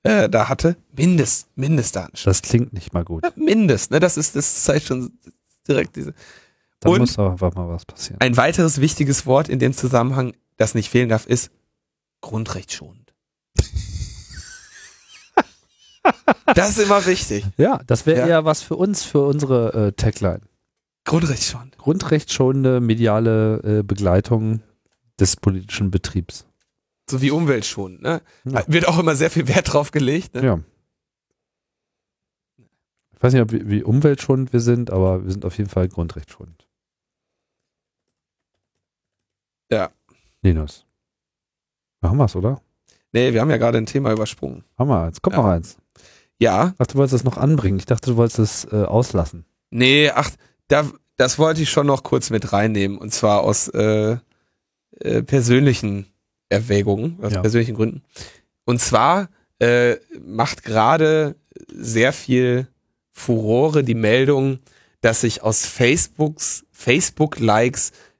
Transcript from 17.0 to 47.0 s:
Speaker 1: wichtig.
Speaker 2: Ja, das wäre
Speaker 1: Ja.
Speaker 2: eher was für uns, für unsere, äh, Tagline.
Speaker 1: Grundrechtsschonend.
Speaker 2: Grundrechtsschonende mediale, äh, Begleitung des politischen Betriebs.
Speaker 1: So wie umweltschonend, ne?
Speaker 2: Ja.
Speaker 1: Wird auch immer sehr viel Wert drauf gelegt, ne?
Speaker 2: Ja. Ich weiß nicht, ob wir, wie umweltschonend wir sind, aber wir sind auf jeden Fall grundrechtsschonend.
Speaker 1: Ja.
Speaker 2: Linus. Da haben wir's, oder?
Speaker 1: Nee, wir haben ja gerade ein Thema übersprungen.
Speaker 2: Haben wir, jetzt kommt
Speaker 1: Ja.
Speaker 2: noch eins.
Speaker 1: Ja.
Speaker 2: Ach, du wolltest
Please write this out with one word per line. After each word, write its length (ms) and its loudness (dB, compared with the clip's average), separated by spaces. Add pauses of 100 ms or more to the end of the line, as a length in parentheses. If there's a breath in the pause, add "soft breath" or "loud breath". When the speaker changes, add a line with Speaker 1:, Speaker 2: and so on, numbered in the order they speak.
Speaker 1:
wichtig. 400 -2 (120)
Speaker 2:
Ja, 280 2
das 220 -2
wäre 140 4
Speaker 1:
Ja. 60 2
Speaker 2:
eher 180 2
was 180 0
für 120 -6
uns, 280 -2
für 220 0
unsere, 640 0
äh, 20 -2
Tagline. 500 -2 (640)
Speaker 1:
Grundrechtsschonend. 720 -4
Speaker 2:
Grundrechtsschonende 1040 0
mediale, 960 2
äh, 40 0
Begleitung 800 0 (580)
des 160 2
politischen 560 -2
Betriebs. 560 -6 (640)
Speaker 1:
So 120 -4
wie 80 2
umweltschonend, 720 -2
ne? 200 -4 (240 soft breath)
Speaker 2:
Ja. 220 -2
Speaker 1:
Wird 200 2
auch 100 2
immer 180 2
sehr 140 2
viel 180 -2
Wert 240 0
drauf 200 0
gelegt, 420 -2
ne? 100 -4
Speaker 2:
Ja. 160 2 (2500)
Ich 60 -20
weiß 120 4
nicht, 100 6
ob 80 -4
wir, 180 -4
wie 140 0
umweltschonend 680 2
wir 100 0
sind, 280 0
aber 360 0
wir 60 -4
sind 140 -6
auf 120 -8
jeden 120 -4
Fall 180 0
grundrechtsschonend. 800 -10 (3000)
Speaker 1:
Ja. 200 -2 (500)
Speaker 2:
Linus. 440 -2 (1160)
Da 80 -2
haben 80 0
wir's, 180 2
oder? 260 -4 (500)
Speaker 1:
Nee, 220 2
wir 80 2
haben 80 0
ja 80 2
gerade 200 2
ein 80 -2
Thema 260 -2
übersprungen. 520 -6 (140)
Speaker 2:
Haben 120 0
wir, 180 0
jetzt 140 -10
kommt 140 0
Speaker 1:
Ja. 60 2
Speaker 2:
noch 80 4
eins. 280 -2 (600 soft breath)
Speaker 1:
Ja. 380 2
Speaker 2:
Ach, 100 0
du 80 -6
wolltest 200 2